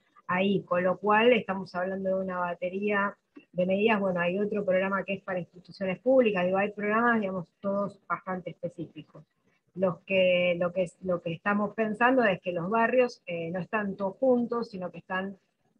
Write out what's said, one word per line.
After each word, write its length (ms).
ahí, 360
con 220
lo 140
cual 340
estamos 420
hablando 360
de 140
una 140
batería 800
de 140
medidas. 340
Bueno, 200
hay 180
otro 260
programa 400
que 100
es 80
para 180
instituciones 580
públicas, 460
digo, 140
hay 120
programas, 500
digamos, 260
todos 460
bastante 440
específicos. 720
Los 260
que, 580
lo 140
que, 180
lo 200
que 100
estamos 420
pensando 500
es 180
que 100
los 160
barrios, 580
eh, 240
no 100
están 360
todos 200
juntos, 540
sino 200
que 80
están 380